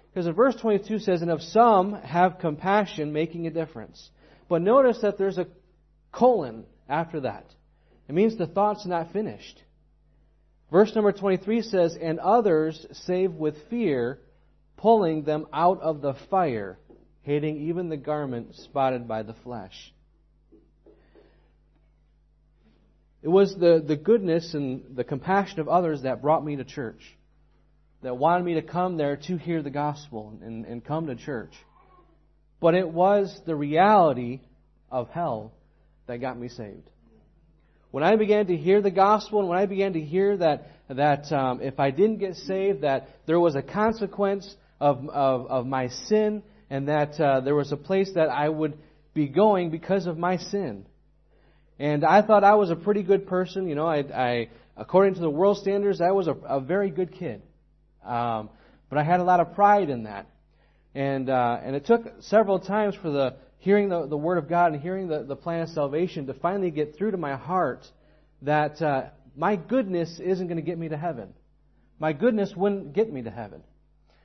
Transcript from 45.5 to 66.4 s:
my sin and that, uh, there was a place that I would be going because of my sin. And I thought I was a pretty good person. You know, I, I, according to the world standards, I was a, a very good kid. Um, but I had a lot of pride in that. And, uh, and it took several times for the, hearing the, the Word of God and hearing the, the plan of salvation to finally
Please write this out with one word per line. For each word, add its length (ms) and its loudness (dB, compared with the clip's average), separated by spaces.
my 220 -2
sin 560 -2
and 180 -4
that, 320 0
uh, 180 4
there 160 0
was 160 0
a 60 -2
place 400 -2
that 140 4
I 180 -2
would 280 -2
be 140 0
going 420 4
because 360 -2
of 120 -6
my 200 0
sin. 480 -6
And 260 0
I 180 8
thought 220 6
I 100 8
was 160 4
a 60 0
pretty 260 0
good 240 2
person. 400 -4
You 80 -4
know, 120 -2
I, 120 0
I, 500 -2
according 380 2
to 60 -10
the 100 0
world 280 2
standards, 420 -2
I 120 4
was 160 0
a, 40 0
a 280 -4
very 300 -2
good 220 -4
kid. 300 -10
Um, 460 -4
but 100 -2
I 40 2
had 160 2
a 60 0
lot 160 4
of 140 -2
pride 360 4
in 140 -6
that. 240 -12
And, 340 -2
uh, 320 2
and 140 -8
it 120 -6
took 160 4
several 400 2
times 340 -2
for 160 -6
the, 260 0
hearing 300 2
the, 180 -2
the 100 -4
Word 220 0
of 100 -6
God 240 4
and 80 -6
hearing 280 -6
the, 160 -4
the 100 -8
plan 280 -6
of 80 -6
salvation 560 -2
to 80 -8
finally 360 -2